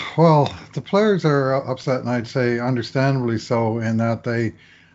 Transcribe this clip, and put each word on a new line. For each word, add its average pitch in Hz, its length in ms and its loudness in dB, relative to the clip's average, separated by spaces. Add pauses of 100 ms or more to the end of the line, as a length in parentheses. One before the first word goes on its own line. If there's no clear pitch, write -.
(180)
well, 156 360 6 (200)
the 139 80 -8
players 202 420 2
are 139 300 2 (160)
upset, 127 320 -2
and 117 80 -4
I'd 120 180 -2
say 120 320 0
understandably 123 760 0
so, 117 400 -2
in 113 200 -2
that 113 260 0
they, 117 300 -2 (420)